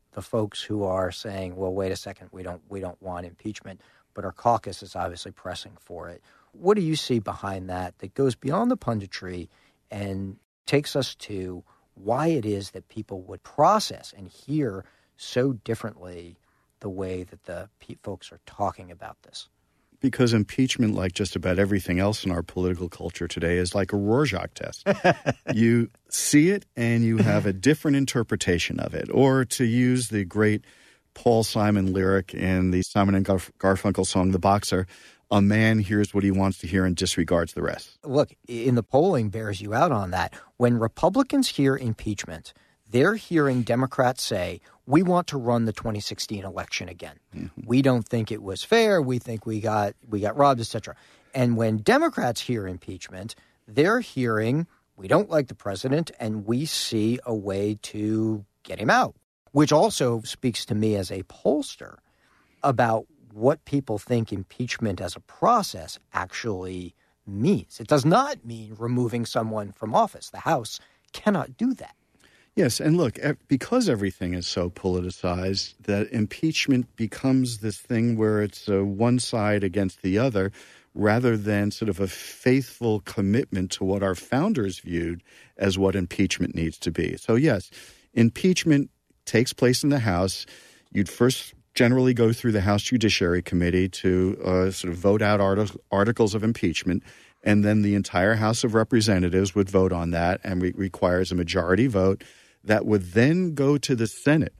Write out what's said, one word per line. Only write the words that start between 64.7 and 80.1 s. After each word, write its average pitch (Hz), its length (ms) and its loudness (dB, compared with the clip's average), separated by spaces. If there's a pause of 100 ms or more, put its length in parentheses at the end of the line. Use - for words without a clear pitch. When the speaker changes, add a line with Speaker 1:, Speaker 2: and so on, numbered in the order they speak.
Speaker 1:
as 90 160 -8
a - 40 -18
process 185 800 -2 (140)
actually 92 840 -8 (320)
means. 120 540 -2
It 117 80 -12
does 139 160 4
not 247 400 2
mean 110 340 -14
removing 120 460 -2
someone 107 480 -4
from 110 220 -6
office. - 340 0
The - 120 -14
House 139 380 -4 (360)
cannot 131 420 -2
do 247 180 -2
that. - 200 -14 (600)
Speaker 2:
Yes, 135 260 2
and 156 180 4
look, 135 220 0
ev-, 147 180 -2 (100)
because 220 400 2
everything 95 460 -2
is 87 120 -6
so 87 220 -2
politicized, 90 1040 -4 (120)
that 104 280 -2
impeachment 127 840 0
becomes 123 640 0
this 107 200 -6
thing 117 400 0
where 107 240 4
it's, - 260 -6
uh, 98 160 2
one 113 340 2
side 104 460 0
against 95 380 -2
the 95 160 2